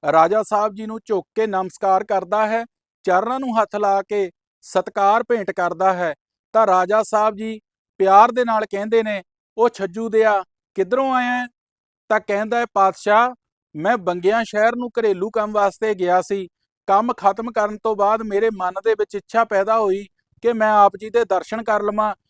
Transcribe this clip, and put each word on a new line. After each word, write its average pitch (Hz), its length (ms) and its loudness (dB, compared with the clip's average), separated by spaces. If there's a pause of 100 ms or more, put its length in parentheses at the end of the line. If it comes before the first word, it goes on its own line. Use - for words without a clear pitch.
(120)
ਰਾਜਾ 170 320 4
ਸਾਹਿਬ 208 300 -2
ਜੀ 220 120 -12
ਨੂੰ 220 200 -10
ਝੁੱਕ 196 300 -4
ਕੇ 220 120 -2
ਨਮਸਕਾਰ 190 560 -2
ਕਰਦਾ 202 440 -2
ਹੈ, 226 180 -4 (380)
ਚਰਨਾਂ 220 360 0
ਨੂੰ 240 220 -2
ਹੱਥ 208 140 -4
ਲਾ 196 260 0
ਕੇ 196 300 -4 (300)
ਸਤਿਕਾਰ 202 640 0
ਭੇਂਟ 208 280 -4
ਕਰਦਾ 175 420 0
ਹੈ। 175 220 -4 (380)
ਤਾਂ 220 140 4
ਰਾਜਾ 185 360 2
ਸਾਹਿਬ 214 320 0
ਜੀ 220 240 -10 (380)
ਪਿਆਰ 196 340 6
ਦੇ 247 140 -2
ਨਾਲ 220 200 -2
ਕਹਿੰਦੇ 214 380 -2
ਨੇ, 208 200 -6 (340)
"ਉਹ 233 120 4
ਛੱਜੂ 196 400 -6
ਦਿਆ, 214 340 2 (320)
ਕਿੱਧਰੋਂ 254 380 -2
ਆਇਆ 247 280 -2
ਹੈ?" 247 60 -8 (640)
ਤਾਂ 214 100 2
ਕਹਿੰਦਾ 214 380 -4
ਹੈ, 240 160 0
"ਪਾਤਸ਼ਾਹ, 208 640 2 (400)
ਮੈਂ 190 220 -2
ਬੰਗਿਆਂ 185 460 0
ਸ਼ਹਿਰ 214 320 0
ਨੂੰ 247 140 -8 (100)
ਘਰੇਲੂ 208 300 0
ਕੰਮ 214 220 -4
ਵਾਸਤੇ 208 420 0
ਗਿਆ 180 280 0
ਸੀ। 196 260 -6 (400)
ਕੰਮ 220 260 2
ਖਤਮ 208 380 -2
ਕਰਨ 208 260 -4
ਤੋਂ 220 180 -2
ਬਾਅਦ 202 260 0
ਮੇਰੇ 214 280 -2
ਮਨ 185 240 -6 (100)
ਦੇ 220 100 2
ਵਿੱਚ 208 220 -4
ਇੱਛਾ 226 300 -2
ਪੈਦਾ 214 340 0
ਹੋਈ 202 260 -2 (360)
ਕਿ 233 120 0
ਮੈਂ 214 180 0
ਆਪ 202 200 6 (100)
ਜੀ 214 80 -12
ਦੇ 226 160 0
ਦਰਸ਼ਨ 196 380 -4
ਕਰ 214 200 -2
ਲਵਾਂ। 208 320 -2 (140)